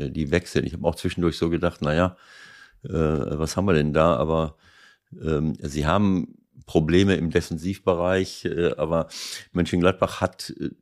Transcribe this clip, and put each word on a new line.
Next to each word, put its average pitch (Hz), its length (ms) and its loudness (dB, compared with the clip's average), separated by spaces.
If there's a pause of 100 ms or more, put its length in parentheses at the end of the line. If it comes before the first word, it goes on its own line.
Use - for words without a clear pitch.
(100)
die 78 200 -4
weg 85 180 0
sind. 67 160 0
Ich 71 80 -6
hab - 120 -6
auch 85 100 2
zwischendurch 85 420 -2
so 82 140 0
gedacht, 85 320 -2
"Na 76 120 0
ja, 87 220 2 (680)
äh, - 80 -10
was 78 640 0
haben 92 100 0
wir 98 80 4
denn 76 180 2
da?" 80 240 4
Aber, 78 400 0 (640)
ähm, 78 380 0
sie 73 260 -4
haben 95 520 0 (280)
Probleme 90 480 4
im 80 160 0
Defensivbereich, 90 1120 -2
äh, 82 320 0
aber 80 300 0 (460)
Mönchengladbach 90 680 0
hat, - 380 -6
äh, 73 120 -6 (120)